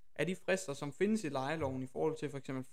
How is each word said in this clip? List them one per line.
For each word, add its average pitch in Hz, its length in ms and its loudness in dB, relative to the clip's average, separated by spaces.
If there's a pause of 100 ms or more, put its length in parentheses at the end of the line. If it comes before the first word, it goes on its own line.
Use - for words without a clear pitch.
(140)
er 147 100 0
de 180 120 2
frister, 185 380 0
som 143 180 -4
findes 214 320 4
i 160 40 0
lejeloven 135 540 0
i 127 40 -4
forhold 156 320 0
til 147 120 -2
for 139 80 -6
eksempel 131 340 -4